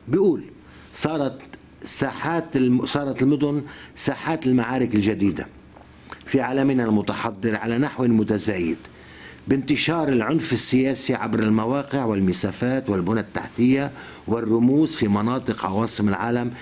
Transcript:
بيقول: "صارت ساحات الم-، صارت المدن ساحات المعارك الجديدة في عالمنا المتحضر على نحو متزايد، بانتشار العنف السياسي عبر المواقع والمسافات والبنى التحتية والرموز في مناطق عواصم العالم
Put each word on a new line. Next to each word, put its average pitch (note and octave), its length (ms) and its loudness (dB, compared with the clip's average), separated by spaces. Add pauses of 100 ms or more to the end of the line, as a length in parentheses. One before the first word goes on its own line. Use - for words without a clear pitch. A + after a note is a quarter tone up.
بيقول: D#3 340 2 (520)
"صارت D3 440 -2 (460)
ساحات C#3+ 720 -4
الم-، B2+ 300 4
صارت C#3 360 -2
المدن C#3+ 400 2 (340)
ساحات C#3+ 500 -4
المعارك B2 480 2
الجديدة G2 520 0 (800)
في C3+ 140 0
عالمنا C3 440 2
المتحضر G#2+ 720 0
على A2+ 220 -2
نحو C3+ 260 -2
متزايد، G#2 720 2 (720)
بانتشار D3 600 0
العنف C3 440 0
السياسي C3 600 0
عبر A2 240 -2
المواقع B2 680 0
والمسافات G#2 840 0
والبنى G2 300 0
التحتية B2+ 720 0 (360)
والرموز A#2+ 680 2
في G#2+ 120 2
مناطق A2 580 0
عواصم G#2 420 0
العالم A#2+ 420 -2 (120)